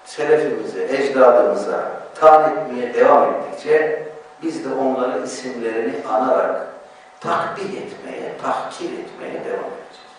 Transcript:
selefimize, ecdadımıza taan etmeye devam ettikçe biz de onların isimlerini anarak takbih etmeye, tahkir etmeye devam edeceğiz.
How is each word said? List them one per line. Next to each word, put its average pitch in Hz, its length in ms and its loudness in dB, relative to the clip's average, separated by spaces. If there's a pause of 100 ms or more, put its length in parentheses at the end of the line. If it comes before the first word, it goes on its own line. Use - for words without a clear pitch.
selefimize, 151 800 0
ecdadımıza 127 1040 4 (240)
taan 175 380 8
etmeye 247 420 -6
devam - 400 4
ettikçe - 680 0 (400)
biz 147 220 -6
de 135 100 -6
onların 123 480 -2
isimlerini 117 840 -6
anarak - 580 0 (540)
takbih 170 420 -4
etmeye, - 680 -10 (100)
tahkir - 500 -6
etmeye - 520 -12
devam - 200 -6
edeceğiz. - 440 -14 (100)